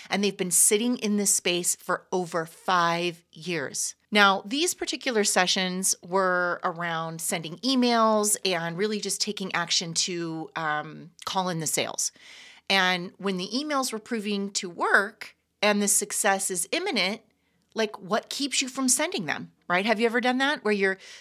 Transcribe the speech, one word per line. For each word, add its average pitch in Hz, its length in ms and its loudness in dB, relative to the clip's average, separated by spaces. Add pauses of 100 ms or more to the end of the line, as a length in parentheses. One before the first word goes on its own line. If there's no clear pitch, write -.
(120)
and 202 120 2
they've 196 140 0
been 185 140 -2
sitting 233 460 4
in 208 200 0
this 202 160 2
space 175 440 0
for - 340 -4
over 175 340 -2
five 170 840 0
years. 160 640 -4 (160)
Now, 202 340 6
these 285 300 -2
particular 254 480 -2
sessions 185 720 0 (100)
were 180 580 0
around 165 560 -4
sending 165 420 -6
emails 226 840 4
and 170 320 -2
really 214 240 -2
just 190 180 -4
taking 196 360 -6
action 170 400 -2
to, 165 600 -4
um, 151 540 -6 (160)
call 185 240 0
in 165 100 0
the 156 60 -2
sales. - 460 -2 (580)
And 185 480 2
when 190 200 -2
the 185 140 -6
emails 269 400 -2
were 226 60 -6
proving 202 540 -4
to 196 180 -4
work 202 640 0 (240)
and 208 220 4
the 202 60 2
success 196 640 2
is 185 200 -4
imminent, 247 500 0 (540)
like, 214 240 -2
what 190 300 -2
keeps 269 320 -4
you 262 80 -4
from 262 180 -2
sending 302 380 0
them, 147 260 -4 (160)
right? 180 160 2
Have 214 160 2
you 233 60 4
ever 233 160 2
done 247 160 2
that 277 260 0
where 208 80 2
you're 196 280 0 (220)